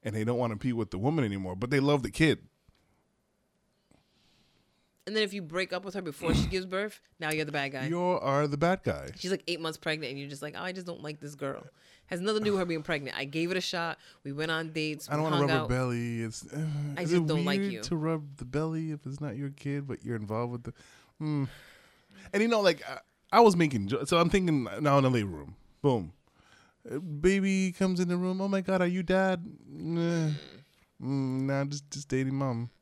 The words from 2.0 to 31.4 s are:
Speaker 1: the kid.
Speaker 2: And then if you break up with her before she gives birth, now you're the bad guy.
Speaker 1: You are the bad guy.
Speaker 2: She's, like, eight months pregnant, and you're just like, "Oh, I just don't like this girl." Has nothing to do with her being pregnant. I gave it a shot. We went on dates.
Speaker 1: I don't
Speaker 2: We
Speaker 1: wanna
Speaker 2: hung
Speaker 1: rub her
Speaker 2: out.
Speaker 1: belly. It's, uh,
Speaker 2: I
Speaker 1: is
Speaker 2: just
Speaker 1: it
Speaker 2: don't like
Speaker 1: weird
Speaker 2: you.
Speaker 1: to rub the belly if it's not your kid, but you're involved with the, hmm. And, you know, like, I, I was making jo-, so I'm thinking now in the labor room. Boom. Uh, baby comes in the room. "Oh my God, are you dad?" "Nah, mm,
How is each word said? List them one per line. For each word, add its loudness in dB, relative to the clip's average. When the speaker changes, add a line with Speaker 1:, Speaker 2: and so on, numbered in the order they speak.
Speaker 1:
the -6
kid. 4
Speaker 2:
And -4
then 4
if -4
you -6
break -4
up -4
with -10
her -4
before -2
she 4
gives -2
birth, -4
now -4
you're 0
the -6
bad -2
guy. -4
Speaker 1:
You 0
are 2
the 0
bad 2
guy. -2
Speaker 2:
She's, -4
like, -2
eight -4
months -6
pregnant, -4
and -8
you're -10
just -10
like, -8
"Oh, -8
I -4
just -8
don't -10
like -8
this -12
girl." -6
Has -4
nothing 0
to -2
do 4
with 2
her 0
being -4
pregnant. -4
I -2
gave -2
it -2
a 0
shot. -4
We -8
went -2
on -2
dates. -4
Speaker 1:
I 0
don't 2
Speaker 2:
We -
Speaker 1:
wanna 2
Speaker 2:
hung 4
Speaker 1:
rub 2
her 4
Speaker 2:
out. -6
Speaker 1:
belly. 0
It's, -8
uh, -6
Speaker 2:
I -4
Speaker 1:
is -2
Speaker 2:
just 4
Speaker 1:
it 0
Speaker 2:
don't 2
like 2
Speaker 1:
weird 0
Speaker 2:
you. -8
Speaker 1:
to -2
rub -2
the -10
belly -2
if -10
it's -10
not -6
your -6
kid, -6
but -8
you're -4
involved -4
with -8
the, -10
hmm. 0
And, 2
you 4
know, 4
like, 4
I, -10
I 8
was 10
making 4
jo-, 0
so 4
I'm 6
thinking 4
now 6
in 6
the 6
labor 2
room. -12
Boom. 2
Uh, -6
baby 2
comes 2
in 2
the 0
room. -2
"Oh 0
my 2
God, 0
are 4
you 0
dad?" 2
"Nah, 0
mm, 0